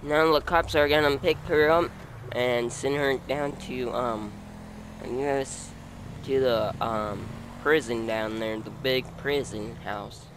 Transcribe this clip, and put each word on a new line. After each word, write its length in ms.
Now 300
the 80
cops 320
are 160
gonna 300
pick 260
her 240
up 220
and 420
send 220
her 320
down 280
to, 260
um, 380
I 40
guess, 640
to 160
the, 440
um, 440
prison 460
down 320
there, 180
the 140
big 340
prison 680
house. 420